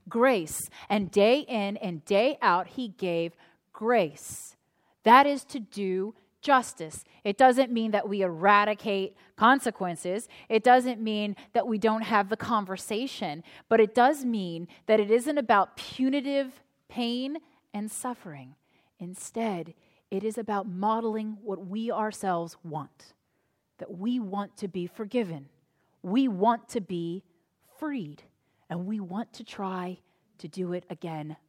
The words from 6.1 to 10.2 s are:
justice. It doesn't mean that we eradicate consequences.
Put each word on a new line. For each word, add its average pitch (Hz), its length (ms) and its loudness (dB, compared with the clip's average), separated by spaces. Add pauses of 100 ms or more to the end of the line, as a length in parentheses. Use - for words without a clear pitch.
justice. 240 600 0 (200)
It 202 140 -2
doesn't 254 340 6
mean 226 200 -2
that 202 160 0
we 196 140 -2
eradicate 202 920 2 (200)
consequences. 208 920 0 (200)